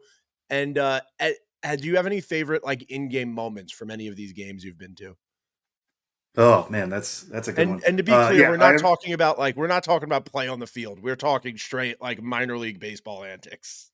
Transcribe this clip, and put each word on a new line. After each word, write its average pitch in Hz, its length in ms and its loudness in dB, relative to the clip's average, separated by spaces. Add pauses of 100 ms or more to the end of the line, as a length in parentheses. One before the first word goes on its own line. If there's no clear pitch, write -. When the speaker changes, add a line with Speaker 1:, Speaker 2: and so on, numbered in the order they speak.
(480)
Speaker 1:
And, 139 300 -2
uh, 135 220 0 (180)
at, 156 160 -2 (300)
and 147 160 -4
do 151 80 -8
you 175 80 2
have 180 100 2
any 202 140 -2
favorite, 156 420 -4
like, 131 280 -6
in-game 127 420 -4
moments 107 400 -8
from 110 180 -14
any 110 160 -10
of 104 80 -10
these 98 180 -12
games 98 300 -14
you've 90 160 -16
been 92 160 -20
to? 95 220 -18 (1200)
Speaker 2:
Oh, 113 340 8
man, 101 200 -2
that's, - 320 -6
that's 113 260 -6
a 107 40 -6
good 160 100 0
Speaker 1:
And, 180 100 2
Speaker 2:
one. 185 140 -6
Speaker 1:
and 180 120 2
to 190 60 -2
be 208 80 2
Speaker 2:
Uh, - 160 6
Speaker 1:
clear, 180 120 6
Speaker 2:
yeah, 139 100 8
Speaker 1:
we're - 60 2
not - 180 8
Speaker 2:
I - 20 6
Speaker 1:
talking 170 380 2
about, 160 240 2
like, 135 180 0
we're 151 100 -2
not 180 160 0
talking 160 220 2
about 147 220 -2
play 131 200 -4
on 127 140 -6
the 117 60 -10
field. 107 340 -12
We're 127 160 -4
talking 127 420 -2
straight, 123 420 -6
like, 120 220 -8
minor 123 340 -4
league 113 220 -8
baseball 101 460 -12
antics. - 680 -18